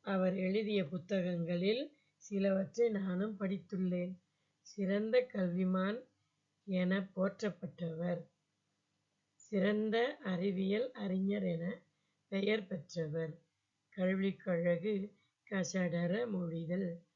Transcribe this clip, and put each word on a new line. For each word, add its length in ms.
அவர் 340
எழுதிய 500
புத்தகங்களில் 1120
சிலவற்றை 720
நானும் 500
படித்துள்ளேன். 800
சிறந்த 720
கல்விமான் 720
என 500
போற்றப்பட்டவர், 1120
சிறந்த 840
அறிவியல் 760
அறிஞர் 520
என 380
பெயர் 400
பெற்றவர், 760
கல்விக்கழகு 1300
கசடற 800
மொழிதல் 760